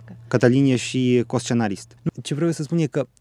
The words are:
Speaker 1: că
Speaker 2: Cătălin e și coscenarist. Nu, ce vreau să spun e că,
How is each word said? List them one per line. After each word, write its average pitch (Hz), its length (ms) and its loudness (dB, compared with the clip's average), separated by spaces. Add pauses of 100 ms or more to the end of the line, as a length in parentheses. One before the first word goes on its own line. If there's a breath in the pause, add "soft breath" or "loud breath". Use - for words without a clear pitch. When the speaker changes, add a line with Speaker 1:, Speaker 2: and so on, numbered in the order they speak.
Speaker 1:
că - 80 -20 (140)
Speaker 2:
Cătălin 131 380 4
e 131 100 2
și 123 520 0
coscenarist. 117 720 -2
Nu, - 200 -6
ce - 120 -6
vreau 160 180 -2
să 156 120 -6
spun 165 140 -4
e 160 80 2
că, 143 220 -4 (140)